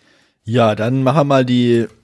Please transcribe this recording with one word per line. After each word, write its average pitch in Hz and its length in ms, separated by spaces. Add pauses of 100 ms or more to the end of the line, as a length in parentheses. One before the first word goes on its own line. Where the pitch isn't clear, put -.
(440)
Ja, 113 300
dann 123 300
machen 135 140
wir 147 60
mal 135 200
die 120 420 (180)